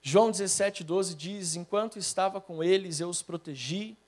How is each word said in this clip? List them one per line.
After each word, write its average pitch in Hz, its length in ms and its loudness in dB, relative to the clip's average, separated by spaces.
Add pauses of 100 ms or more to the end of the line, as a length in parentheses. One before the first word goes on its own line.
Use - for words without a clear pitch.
João 202 300 6
dezessete, 196 520 0
doze 175 320 0
diz: 170 400 -6
"Enquanto 208 440 -2
estava 190 420 0
com 165 220 -6
eles, 180 360 2
eu 170 100 -2
os 175 140 -4
protegi, 165 720 -6 (120)